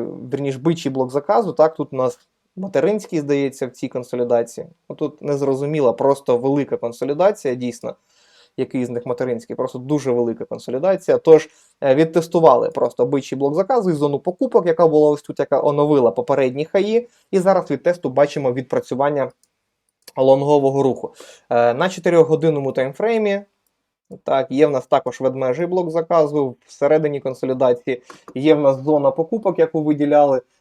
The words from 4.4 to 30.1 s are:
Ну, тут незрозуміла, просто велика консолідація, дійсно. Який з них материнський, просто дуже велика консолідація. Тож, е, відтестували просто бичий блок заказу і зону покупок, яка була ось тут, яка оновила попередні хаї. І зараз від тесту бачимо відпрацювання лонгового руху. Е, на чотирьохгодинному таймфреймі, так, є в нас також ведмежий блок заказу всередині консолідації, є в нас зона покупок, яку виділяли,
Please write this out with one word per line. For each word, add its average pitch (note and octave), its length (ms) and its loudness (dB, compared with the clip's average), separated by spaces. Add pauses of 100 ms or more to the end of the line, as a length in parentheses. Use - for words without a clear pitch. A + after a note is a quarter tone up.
Ну, C#3+ 80 -14
тут - 260 -8
незрозуміла, C#3 720 -2
просто C3+ 440 0
велика C3+ 400 -2
консолідація, C#3+ 760 -2
дійсно. A#2+ 400 -8 (640)
Який B2+ 280 -4
з A#2+ 60 -6
них A#2+ 160 -8
материнський, B2 500 -6
просто B2+ 220 -6
дуже C3 340 -2
велика A#2 320 -2
консолідація. C#3 720 -2
Тож, D#3 300 6 (320)
е, C3+ 140 4
відтестували D#3+ 760 2
просто B2 360 -2
бичий C#3 320 -4
блок C#3+ 160 -2
заказу F#3+ 360 0
і - 20 2
зону C#3+ 260 0
покупок, F#3+ 480 0
яка E3 220 4
була D3+ 220 4
ось D3 120 -2
тут, - 160 -14
яка C#3 220 0
оновила C#3+ 500 2
попередні C3 540 -2
хаї. A3 440 -2 (220)
І F#3+ 80 2
зараз F3+ 320 0
від - 120 -4
тесту E3+ 280 -2
бачимо C#3+ 420 -2
відпрацювання C3 800 -4 (840)
лонгового C#3 640 4
руху. - 320 -2 (360)
Е, A#2+ 240 4
на E3 140 -2
чотирьохгодинному D#3+ 840 2
таймфреймі, G3+ 680 -2 (840)
так, C3+ 260 -2
є C#3+ 160 4
в D3 40 2
нас C3 160 -4
також C3 340 -2
ведмежий C3 460 -2
блок F3 240 -2
заказу D#3 680 0 (100)
всередині D3 540 0
консолідації, C3 800 -2 (320)
є D3+ 200 4
в D3 60 -2
нас C3+ 220 2
зона C#3+ 280 2
покупок, F3 480 -4
яку D#3+ 240 0
виділяли, D3 600 2 (180)